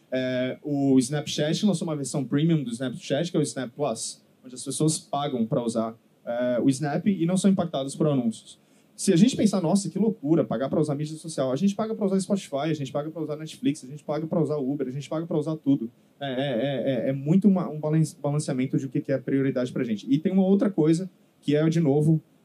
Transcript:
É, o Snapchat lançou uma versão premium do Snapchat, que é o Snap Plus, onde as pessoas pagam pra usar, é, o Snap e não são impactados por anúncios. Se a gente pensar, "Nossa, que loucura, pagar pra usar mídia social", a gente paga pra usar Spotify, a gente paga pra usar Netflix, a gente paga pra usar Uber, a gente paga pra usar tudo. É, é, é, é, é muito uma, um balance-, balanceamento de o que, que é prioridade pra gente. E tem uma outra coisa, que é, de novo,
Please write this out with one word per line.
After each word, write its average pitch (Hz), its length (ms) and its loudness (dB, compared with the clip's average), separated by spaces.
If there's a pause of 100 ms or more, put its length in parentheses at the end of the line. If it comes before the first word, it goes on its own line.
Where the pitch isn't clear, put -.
(160)
É, 127 460 -2
o 139 380 4
Snapchat 147 680 0
lançou 175 220 0
uma 156 80 -4
versão 139 280 -4
premium 147 400 2
do 117 60 -6
Snapchat, 131 600 -4
que - 40 -2
é 165 40 2
o 147 40 2
Snap 131 300 -6
Plus, - 500 -6 (220)
onde 127 80 -18
as 127 100 -14
pessoas 156 360 0
pagam 139 440 -4
pra 117 200 0
usar, 113 340 -2 (260)
é, 123 380 -2
o 135 80 4
Snap 147 380 -2
e 165 180 2
não 180 100 0
são 190 140 2
impactados 165 460 -2
por 165 100 0
anúncios. 123 560 -2 (340)
Se - 160 2
a 170 40 6
gente 214 200 6
pensar, 202 240 2
"Nossa, 175 300 0
que 185 80 -6
loucura, 170 480 2
pagar 123 240 -4
pra 165 100 0
usar 143 140 0
mídia 151 240 -6
social", 135 340 -4
a 135 40 0
gente 202 180 2
paga 220 220 -4
pra 214 100 -2
usar 190 140 2
Spotify, 165 500 -2
a 151 60 0
gente 131 160 -6
paga 147 180 -4
pra 160 140 -8
usar 151 140 -6
Netflix, 151 460 -4
a 127 40 -16
gente 147 160 -16
paga 156 240 -4
pra 170 120 0
usar 151 180 0
Uber, 135 300 -4
a 127 40 -6
gente 143 180 -8
paga 160 160 -4
pra 170 100 -4
usar 156 200 -2
tudo. 139 340 0 (300)
É, 139 120 -6
é, 123 40 -6
é, 131 720 -2
é, - 20 0
é - 20 0
muito 151 360 2
uma, 180 200 4
um 151 120 -8
balance-, 156 420 0
balanceamento 143 560 -2
de 135 80 -2
o 131 40 -8
que, 147 120 -2
que - 100 -4
é 135 60 2
prioridade 131 540 0
pra 139 120 -4
gente. - 240 -4
E 139 120 4
tem 190 120 0
uma 190 140 4
outra 202 240 4
coisa, 165 400 2 (320)
que 143 140 2
é, 156 120 4
de 160 120 2
novo, 151 420 4 (240)